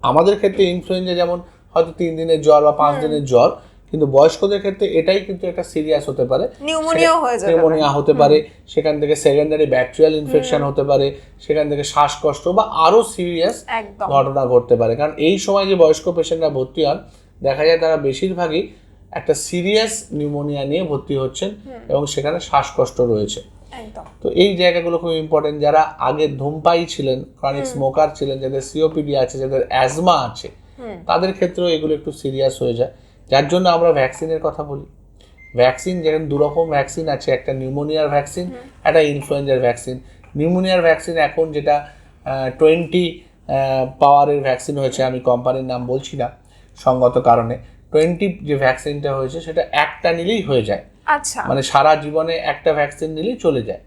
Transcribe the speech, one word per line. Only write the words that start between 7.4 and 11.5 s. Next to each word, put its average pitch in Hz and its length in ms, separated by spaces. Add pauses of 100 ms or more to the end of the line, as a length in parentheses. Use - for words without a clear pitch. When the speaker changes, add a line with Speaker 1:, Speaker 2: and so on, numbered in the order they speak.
Speaker 2:
পারে। 170 60
Speaker 1:
নিউমোনিয়া 160 380
হতে 143 240
পারে, 147 280
Speaker 2:
হুম। - 260
Speaker 1:
সেখান 151 320
থেকে 147 160
সেকেন্ডারি 151 500
ব্যাকটেরিয়াল 135 500
ইনফেকশন 151 460
Speaker 2:
হুম। 143 80
Speaker 1:
হতে 139 140
পারে, 139 320 (240)
সেখান 147 300